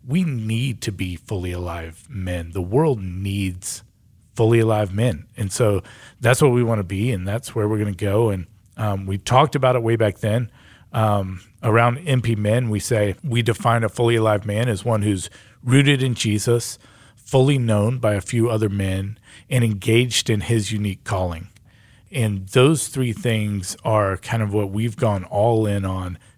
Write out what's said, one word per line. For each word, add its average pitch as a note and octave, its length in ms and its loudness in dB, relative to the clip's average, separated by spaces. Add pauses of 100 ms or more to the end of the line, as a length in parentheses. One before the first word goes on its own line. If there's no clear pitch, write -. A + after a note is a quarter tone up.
We E3 200 0
need A2+ 580 -4
to G#2+ 100 -6
be F2+ 220 -6
fully F2+ 380 -6
alive E2+ 580 -10
men. F2+ 420 -6
The F#2 100 -4
world B2 380 2
needs F#2+ 840 -6 (500)
fully A#2 240 4
alive G#2+ 340 0
men. G#2 340 -2 (100)
And G2+ 160 -4
so G#2 300 2 (380)
that's B2 220 4
what C#3 100 6
we B2 120 4
wanna A2 200 0
be, G2+ 280 -2
and F#2 140 -4
that's G#2 280 -6
where G#2 140 0
we're G#2+ 100 0
gonna G#2 140 -2
go. G#2 380 0
And, F#2 160 -4 (300)
um, G2+ 300 -4
we G2 120 -4
talked C3+ 360 4
about C3 220 2
it A#2+ 60 -2
way A2+ 140 2
back A2 220 2
then. A2+ 320 -2 (420)
Um, G#2 500 0 (200)
around A#2+ 440 4
M C3 160 2
P A2+ 120 0
Men, G#2+ 360 0
we G#2 100 0
say G#2 420 0
we A#2+ 200 0
define A#2 420 2
a G#2 40 2
fully A#2 280 2
alive G#2+ 300 2
man G#2+ 220 -2
as G#2 160 -2
one A2 180 0
who's G2+ 260 0 (340)
rooted C3+ 400 4
in B2+ 120 0
Jesus, A2+ 640 -2 (360)
fully C3+ 440 2
known A2+ 400 0
by A2 160 0
a G2 80 -2
few A#2 260 0
other A2 220 0
men, G2 480 -4 (320)
and B2+ 120 2
engaged A2+ 680 0
in G#2+ 100 0
his A2+ 320 -2
unique G#2 320 -4
calling. F2+ 440 -4 (640)
And G#2 380 -2
those C3+ 400 4
three B2+ 240 -4
things G#2 720 -4
are G#2 320 2
kind A2+ 260 -4
of G2+ 120 -4
what G#2 160 -2
we've G#2+ 260 -4
gone G2+ 280 0
all A2 420 2
in G2+ 180 -2
on, F#2 340 -6 (200)